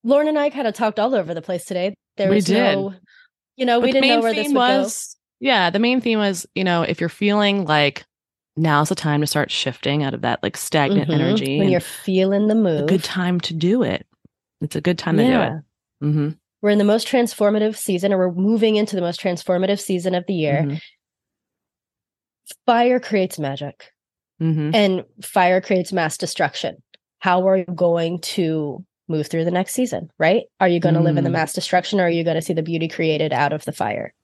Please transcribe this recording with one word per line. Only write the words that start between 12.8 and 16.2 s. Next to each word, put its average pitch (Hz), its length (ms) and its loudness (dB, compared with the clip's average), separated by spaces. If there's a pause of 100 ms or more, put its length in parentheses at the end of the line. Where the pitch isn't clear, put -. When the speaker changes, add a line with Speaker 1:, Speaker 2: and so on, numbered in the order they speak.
Speaker 2:
a 143 40 -2
good 160 60 0
Speaker 1:
move. 180 100 2
Speaker 2:
time 180 380 -2
to - 140 -8
do 180 280 0
it. - 240 -4 (540)
It's 156 160 -8
a 151 40 -2
good 170 180 -2
time 170 180 -2
to 220 80 4
do 247 60 4
it. - 20 2
Speaker 1:
Yeah. 214 260 0 (440)
Speaker 2:
Mm-hmm. 151 260 0 (340)